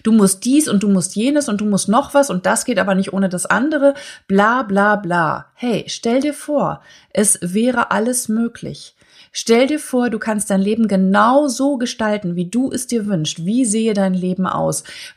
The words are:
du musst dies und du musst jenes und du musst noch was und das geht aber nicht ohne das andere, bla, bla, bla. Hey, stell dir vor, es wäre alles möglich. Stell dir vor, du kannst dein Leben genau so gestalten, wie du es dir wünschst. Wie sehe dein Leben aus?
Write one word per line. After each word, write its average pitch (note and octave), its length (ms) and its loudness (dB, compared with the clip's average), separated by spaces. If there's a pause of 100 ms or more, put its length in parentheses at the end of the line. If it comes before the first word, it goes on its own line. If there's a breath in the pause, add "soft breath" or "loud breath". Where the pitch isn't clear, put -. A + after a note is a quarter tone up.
du A3 80 0
musst G3+ 320 4
dies C#4+ 240 2
und G#3 160 0
du G#3 60 2
musst F#3+ 260 0
jenes C#4 320 0
und G#3 140 -2
du G#3 40 -2
musst G3+ 220 0
noch - 260 0
was C#4 160 4
und F3+ 160 -4
das G#3 200 0
geht A3 140 0
aber F#3+ 160 0
nicht F#3+ 180 -2
ohne G3 160 0
das F3 160 -4
andere, C#4 480 2 (340 loud breath)
bla, A3 360 2
bla, G3+ 340 2
bla. E3+ 560 -2
Hey, A#3 340 -4
stell A#3+ 320 -2
dir D4 140 0
vor, A#3 480 -4 (320 loud breath)
es G3+ 280 0
wäre A#3 500 0
alles A3+ 360 -2
möglich. A3+ 680 -6 (360 soft breath)
Stell A#3 360 2
dir D4+ 120 -2
vor, B3 300 -2
du G#3+ 100 -4
kannst G#3+ 300 -4
dein F#3+ 120 2
Leben A3 260 2
genau G#3 600 4
so C4+ 300 0
gestalten, G#3 580 -4
wie F3 140 -4
du B3 220 -2
es - 160 -6
dir A3+ 180 -2
wünschst. E3 400 -2
Wie A#3+ 200 2
sehe A3 280 0
dein G3 200 0
Leben F#3 340 -2
aus? D#3+ 360 -2 (340 loud breath)